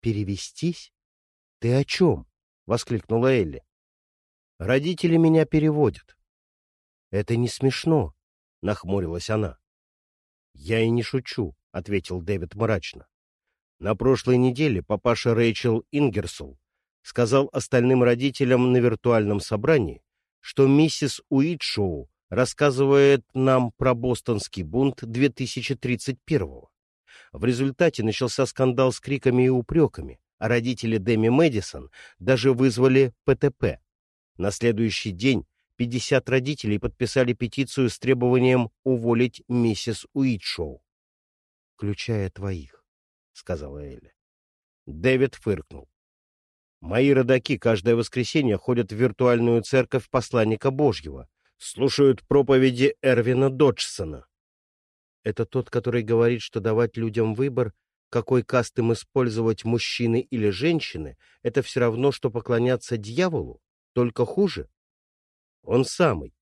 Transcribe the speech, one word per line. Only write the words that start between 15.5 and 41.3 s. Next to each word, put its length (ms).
Ингерсол 680
сказал 500
остальным 500
родителям 680
на 40
виртуальном 640
собрании, 640
что 280
миссис 600
Уитшоу — 800
рассказывает 1080
нам 380
про 220
бостонский 680
бунт 420
две 240
тысячи 460
тридцать 500
первого. 460
В 120
результате 600
начался 420
скандал 460
с 80
криками 440
и 40
упреками, 720
а 60
родители 480
Дэми 320
Мэдисон 600
даже 340
вызвали 680
П 140
Т 160
П. 260
На 120
следующий 640
день 340
пятьдесят 520
родителей 500
подписали 540
петицию 560
с 120
требованием 720
уволить 640
миссис 580
Уитшоу. 680